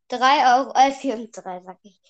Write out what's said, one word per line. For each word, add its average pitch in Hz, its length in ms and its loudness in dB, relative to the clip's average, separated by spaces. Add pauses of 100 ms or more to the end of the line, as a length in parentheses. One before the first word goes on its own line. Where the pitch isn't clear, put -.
drei 254 480 2
Euro, 247 160 -6
äh, 269 180 4
für 240 360 -8
drei, 180 360 -14
sag 185 200 -20
ich, 202 140 -20 (120)